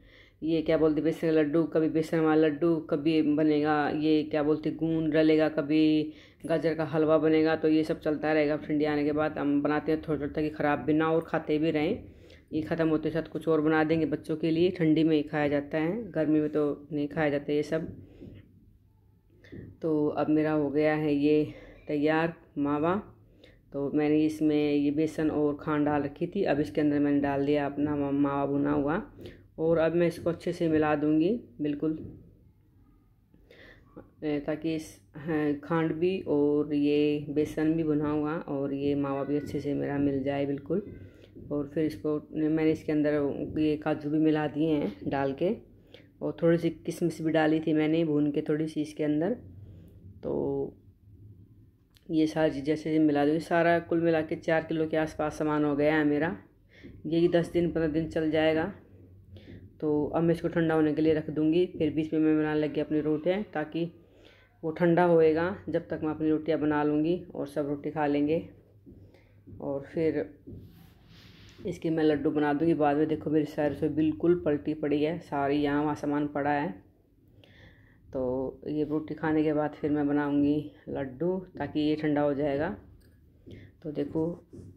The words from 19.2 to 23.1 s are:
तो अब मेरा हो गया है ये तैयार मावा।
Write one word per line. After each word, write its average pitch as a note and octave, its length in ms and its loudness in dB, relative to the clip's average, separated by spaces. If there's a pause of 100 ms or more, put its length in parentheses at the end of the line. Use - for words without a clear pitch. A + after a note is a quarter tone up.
तो D3+ 280 2
अब D3 200 -2
मेरा D#3 220 4
हो D3 180 0
गया D3+ 260 2
है D3+ 180 0
ये D3+ 280 4 (460)
तैयार D#3 460 0 (260)
मावा। D3 340 0 (800)